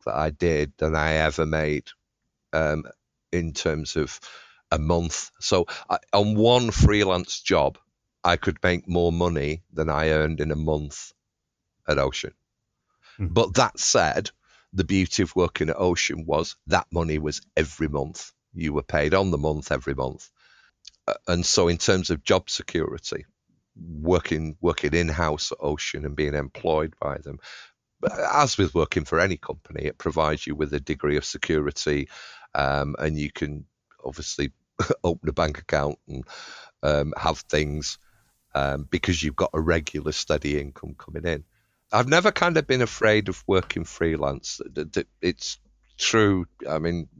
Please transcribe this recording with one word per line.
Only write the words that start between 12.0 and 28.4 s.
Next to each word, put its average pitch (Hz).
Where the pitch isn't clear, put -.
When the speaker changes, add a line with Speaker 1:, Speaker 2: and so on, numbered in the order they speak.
Speaker 2:
Hmm. 98
Speaker 1:
But 95
that 120
said, 92
the 95
beauty 95
of -
working 82
at -
Ocean 87
was 80
that 87
money 82
was 76
every 78
month. -
You 80
were 73
paid 76
on 98
the 80
month 73
every 69
month. 65
Uh, -
and 87
so 90
in 85
terms 92
of 80
job 92
security, -
working, 80
working 82
in-house 80
at -
Ocean 73
and 73
being 73
employed 78
by 71
them, 71
but -
as -